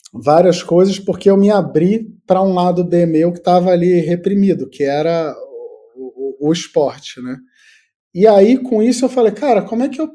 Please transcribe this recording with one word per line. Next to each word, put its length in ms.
várias 500
coisas, 360
porque 320
eu 60
me 140
abri 580
pra 180
um 120
lado 300
B 220
meu 260
que 80
tava 300
ali 300
reprimido, 680
que 160
era 500
o, 500
o, 20
o 40
esporte, 680
né? 180
E 140
aí, 320
com 240
isso, 220
eu 40
falei, 220
cara, 320
como 220
é 40
que 120
eu 140